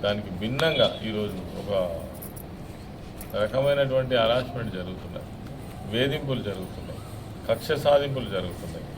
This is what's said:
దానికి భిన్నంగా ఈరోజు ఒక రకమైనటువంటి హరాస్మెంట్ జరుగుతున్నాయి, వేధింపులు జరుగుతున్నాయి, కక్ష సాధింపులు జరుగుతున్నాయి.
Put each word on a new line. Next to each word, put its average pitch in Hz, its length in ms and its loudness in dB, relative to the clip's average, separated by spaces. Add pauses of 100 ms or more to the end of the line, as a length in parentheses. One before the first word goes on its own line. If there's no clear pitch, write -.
దానికి 101 280 0 (100)
భిన్నంగా 135 460 4 (200)
ఈరోజు 104 300 -2 (220)
ఒక 98 120 -4 (1700)
రకమైనటువంటి 131 800 4
హరాస్మెంట్ 117 560 2
జరుగుతున్నాయి, 90 520 -6 (680)
వేధింపులు 135 560 2
జరుగుతున్నాయి, 92 500 -8 (480)
కక్ష - 200 0 (180)
సాధింపులు 143 500 6
జరుగుతున్నాయి. 87 500 -4 (120)